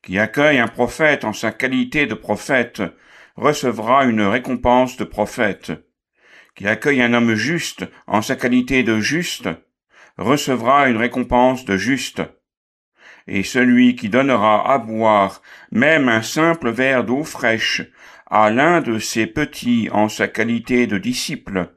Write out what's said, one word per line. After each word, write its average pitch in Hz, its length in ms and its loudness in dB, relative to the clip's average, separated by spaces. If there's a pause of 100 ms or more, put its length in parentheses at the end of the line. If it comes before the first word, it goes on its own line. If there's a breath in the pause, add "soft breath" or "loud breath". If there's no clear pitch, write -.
Qui 92 160 -4
accueille 139 400 2
un 113 80 2
prophète 135 580 0
en 107 80 -2
sa 110 180 -4
qualité 131 540 -2
de 113 80 -6
prophète 110 720 -2 (520 soft breath)
recevra 127 720 0
une 110 160 2
récompense 123 760 0
de 107 60 -6
prophète. 104 680 -4 (800 soft breath)
Qui 101 140 -8
accueille 127 340 0
un 120 120 2
homme 117 200 2
juste 113 540 -4 (180 soft breath)
en 104 160 -2
sa 131 140 -4
qualité 127 480 0
de 110 160 2
juste 143 500 -4 (680 soft breath)
recevra 131 720 2
une 113 80 0
récompense 123 680 0
de 98 100 0
juste. 117 460 -4 (1040 loud breath)
Et 98 160 -4
celui 123 540 4
qui 110 140 -6
donnera 110 640 2
à 139 60 4
boire 110 640 0 (300 loud breath)
même 139 360 2
un 113 140 2
simple 156 480 0
verre 127 340 0
d'eau 127 200 -2
fraîche - 580 -2 (460 loud breath)
à 107 240 4
l'un 151 300 2
de 113 180 -2
ces 110 260 -2
petits 120 680 -2
en 107 160 2
sa 107 200 -2
qualité 117 580 0
de 101 140 -2
disciple 101 760 -6